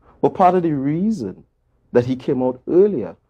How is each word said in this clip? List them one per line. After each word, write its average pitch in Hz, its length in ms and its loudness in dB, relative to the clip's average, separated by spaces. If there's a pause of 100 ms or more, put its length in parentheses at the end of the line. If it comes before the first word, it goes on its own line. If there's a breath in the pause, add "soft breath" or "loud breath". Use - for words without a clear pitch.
(220 soft breath)
But - 120 0
part 180 220 4
of 180 80 0
the 170 100 0
reason 147 720 -4 (460)
that 123 160 2
he 127 80 -4
came 131 260 -4
out 127 260 -4
earlier 160 480 0 (140)